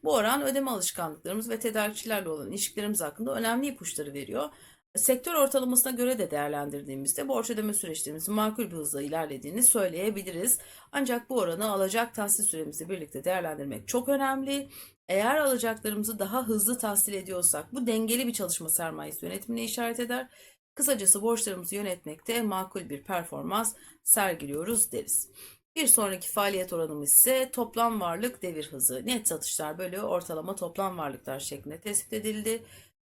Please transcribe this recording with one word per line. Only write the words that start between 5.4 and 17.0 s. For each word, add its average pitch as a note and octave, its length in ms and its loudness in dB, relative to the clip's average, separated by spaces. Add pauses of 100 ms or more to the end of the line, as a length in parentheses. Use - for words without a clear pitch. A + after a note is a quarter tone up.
göre B3 280 2
de E3+ 120 0
değerlendirdiğimizde C#3+ 960 -2
borç A#3 220 0
ödeme G#3+ 240 -2
süreçlerimizin D#3+ 600 -4
makul G#3+ 380 0
bir E3+ 40 -10
hızla D3 260 -4
ilerlediğini D3 640 -2
söyleyebiliriz. F#3+ 960 2 (320)
Ancak B3 380 0
bu B3+ 80 0
oranı G3 340 0
alacak G3+ 440 0
tahsil G#3 280 0
süremizle D#3+ 460 -4
birlikte D3 340 -6
değerlendirmek D3+ 640 -2
çok B3 220 0
önemli. C#4 600 0 (380)
Eğer G#3+ 280 4
alacaklarımızı A3 840 0
daha G#3+ 280 0
hızlı A3 300 4
tahsil G#3 360 2